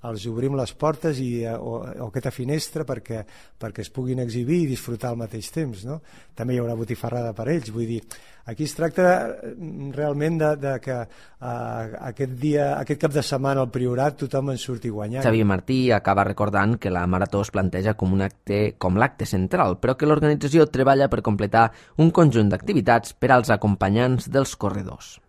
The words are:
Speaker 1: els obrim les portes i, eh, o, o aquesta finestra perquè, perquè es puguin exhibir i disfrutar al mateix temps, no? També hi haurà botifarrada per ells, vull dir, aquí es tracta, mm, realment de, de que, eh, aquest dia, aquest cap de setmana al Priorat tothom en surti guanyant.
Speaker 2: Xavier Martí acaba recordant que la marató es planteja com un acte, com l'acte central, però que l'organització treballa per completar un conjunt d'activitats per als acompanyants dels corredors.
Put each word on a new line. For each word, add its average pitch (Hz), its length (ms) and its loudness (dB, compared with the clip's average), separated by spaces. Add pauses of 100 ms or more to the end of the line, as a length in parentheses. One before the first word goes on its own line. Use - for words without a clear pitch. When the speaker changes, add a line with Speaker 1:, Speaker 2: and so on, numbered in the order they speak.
Speaker 1:
els 107 160 -8
obrim 120 320 -2
les 123 160 -4
portes 151 480 -2
i, 120 240 -4
eh, 113 80 -4
o, 117 320 -8
o 123 240 -10
aquesta 131 240 -6
finestra 147 560 -6
perquè, 113 320 -8 (400)
perquè 107 240 -10
es - 80 -18
puguin 127 300 -4
exhibir 123 400 0
i 143 100 -2
disfrutar 120 380 -8
al 117 100 -8
mateix 110 320 -10
temps, 117 320 -8
no? 151 160 -10 (320)
També 123 220 -4
hi 123 80 0
haurà 117 160 -4
botifarrada 117 580 -6
per 113 160 -4
ells, 131 160 -4
vull 113 160 -4
dir, 113 160 -4 (480)
aquí 117 160 -6
es - 100 -8
tracta, 170 300 0 (500)
mm, 147 380 -10
realment 147 480 -2
de, 151 160 2
de 139 240 -4
que, 127 160 -6
eh, 117 1000 -8 (120)
aquest 127 320 -4
dia, 147 260 2 (120)
aquest 143 260 -4
cap 147 80 0
de 143 120 0
setmana 135 360 0
al 123 120 -2
Priorat 127 500 0
tothom 135 300 -2
en 123 40 -4
surti 117 320 -6
guanyant. 107 340 -6
Speaker 2:
Xavier 113 220 4
Martí 101 360 2 (100)
acaba 98 340 4
recordant 101 560 0
que 101 80 -2
la 90 180 0
marató 92 380 0
es - 60 -12
planteja 92 420 0
com 92 200 0
un 98 120 2
acte, 101 360 -2 (160)
com 92 200 0
l'acte 113 320 0
central, 95 500 0
però 127 180 0
que 151 120 2
l'organització 151 580 4
treballa 135 420 4
per 113 120 -2
completar 107 480 4 (280)
un 165 140 8
conjunt 117 380 6
d'activitats 117 640 2
per 131 180 2
als 123 220 6
acompanyants 107 800 2
dels 135 240 2
corredors. 98 720 -8